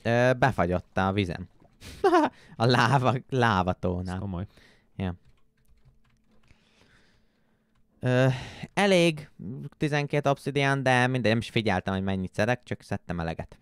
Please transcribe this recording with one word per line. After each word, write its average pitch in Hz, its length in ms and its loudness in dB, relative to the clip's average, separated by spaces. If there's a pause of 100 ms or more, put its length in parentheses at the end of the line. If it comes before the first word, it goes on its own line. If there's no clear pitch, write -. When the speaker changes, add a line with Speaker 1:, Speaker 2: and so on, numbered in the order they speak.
Speaker 1:
ö, 120 360 2
befagyott 90 580 -2
a 95 160 0
vizem. 92 360 -4 (540)
<laughs> - 540 0
A 113 80 0
láva, 123 500 2 (140)
lávatónál. 92 840 0
Speaker 2:
Ez 92 60 -8
komoly. 95 260 -8 (500)
Speaker 1:
Ja. 92 180 -6 (2750)
Ö, 127 280 4 (460)
elég 170 560 2 (460)
tizenkét 147 500 -2
obszidián, 139 560 0
de 127 240 4
mindegy, 127 240 0
nem 117 100 2
is - 100 -8
figyeltem, 98 440 0
hogy 95 80 -2
mennyit 95 320 -4
szedek, 113 280 -2
csak - 200 -10
szedtem 87 380 -8
eleget, 82 420 -8